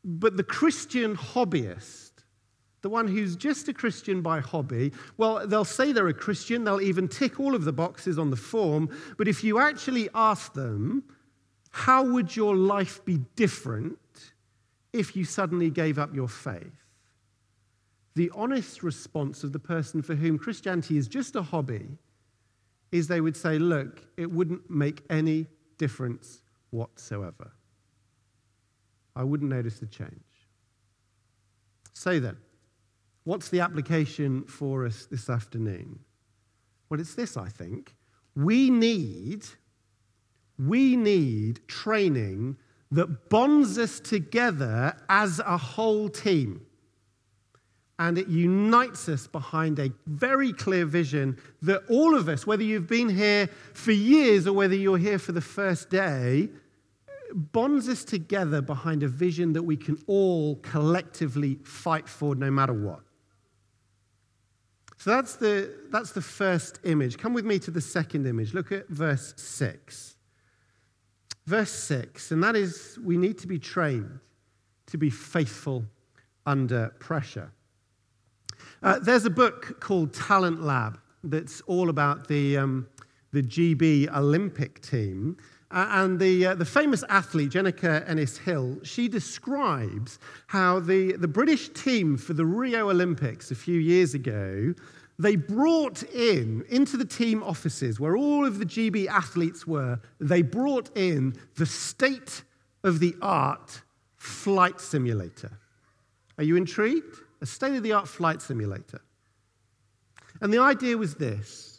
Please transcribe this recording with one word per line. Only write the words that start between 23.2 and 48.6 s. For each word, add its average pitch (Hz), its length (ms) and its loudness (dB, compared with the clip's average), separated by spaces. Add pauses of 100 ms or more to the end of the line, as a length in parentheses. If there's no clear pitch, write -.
would 160 160 0
say, 156 220 0
"Look, 151 480 -2 (100)
it 170 140 -6
wouldn't 175 400 -2
make 147 400 -2
any 160 360 0 (320)
difference - 640 -6 (280)
whatsoever. 101 840 -10 (1600)
I 127 80 -4
wouldn't 143 260 -2
notice 117 300 -4
the 113 60 -10
change." - 360 -16 (1700)
So 180 280 0
then, 104 160 -6 (880)
what's - 240 -6
the 180 120 2
application 147 840 -2
for 135 420 -6
us 107 200 -8
this 131 220 -10
afternoon? 110 720 -6 (880)
Well, 156 120 -4
it's 165 140 -12
this, 240 220 -8
I 98 120 -8
think. - 460 -12 (420)
We 226 340 4
need, 160 760 0 (1120)
we 247 380 4
need 135 720 2
training 135 920 0 (320)
that 165 400 -2
bonds 247 480 6
us 233 200 -2
together 151 960 0 (120)
as 196 320 2
a 190 160 0
whole 214 520 -2
team. 139 520 -2 (1400)
And 170 200 0
it 190 80 -2
unites 190 840 2